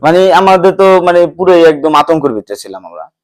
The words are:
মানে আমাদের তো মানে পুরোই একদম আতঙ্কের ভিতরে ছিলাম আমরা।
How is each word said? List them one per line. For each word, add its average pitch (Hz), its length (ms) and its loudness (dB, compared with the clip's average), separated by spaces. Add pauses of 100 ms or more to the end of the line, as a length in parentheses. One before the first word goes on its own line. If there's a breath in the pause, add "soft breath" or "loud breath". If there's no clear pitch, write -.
মানে 175 320 2
আমাদের 185 420 2
তো 190 260 2
মানে 175 260 0
পুরোই 170 380 0
একদম 151 300 0
আতঙ্কের 147 380 -2
ভিতরে 101 220 -12
ছিলাম 95 300 -18
আমরা। 82 240 -20 (140)